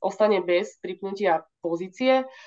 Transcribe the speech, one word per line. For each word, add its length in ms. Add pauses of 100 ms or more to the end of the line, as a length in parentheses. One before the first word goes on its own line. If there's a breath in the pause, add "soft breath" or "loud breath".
ostane 400
bez 400
pripnutia 640 (160)
pozície, 640 (220 loud breath)